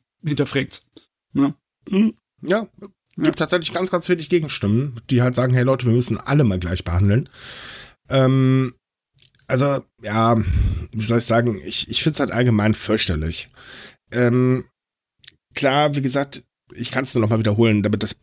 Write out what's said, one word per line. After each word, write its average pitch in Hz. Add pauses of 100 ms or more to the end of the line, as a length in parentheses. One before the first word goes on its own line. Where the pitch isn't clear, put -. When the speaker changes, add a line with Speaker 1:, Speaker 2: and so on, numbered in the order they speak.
(240)
Speaker 1:
hinterfragt. 143 (500)
Ne? 139 (340)
Speaker 2:
Mhm. 220 (280)
Ja, 214 (500)
gibt -
Speaker 1:
Ja. 165
Speaker 2:
tatsächlich 170
ganz, 185
ganz 175
wenig 170
Gegenstimmen, 131 (100)
die 123
halt 127
sagen, 127
"Hey 127
Leute, 127
wir 117
müssen 117
alle 143
mal 95
gleich 87
behandeln." 98 (800)
Ähm, 131 (720)
also, 131 (180)
ja, 113 (560)
wie 110
soll 117
ich 113
sagen, 113
ich, -
ich -
find's 151
halt 120
allgemein 110
fürchterlich. 82 (640)
Ähm, 123 (880)
klar, 143
wie 139
gesagt, 139 (300)
ich -
kann's 135
nur 117
noch 107
mal 113
wiederholen, 107
damit 104
das -